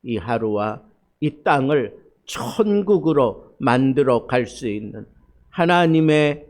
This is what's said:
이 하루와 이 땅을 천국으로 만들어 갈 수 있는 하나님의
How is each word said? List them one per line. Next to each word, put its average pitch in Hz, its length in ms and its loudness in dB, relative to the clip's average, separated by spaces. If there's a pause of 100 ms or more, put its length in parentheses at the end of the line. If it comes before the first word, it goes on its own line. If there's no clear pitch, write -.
이 120 160 -6
하루와 107 640 -4 (380)
이 147 220 -4
땅을 139 540 0 (300)
천국으로 160 1300 0
만들어 131 680 2
갈 127 200 -2
수 - 220 -10
있는 107 380 -10 (420)
하나님의 160 1000 2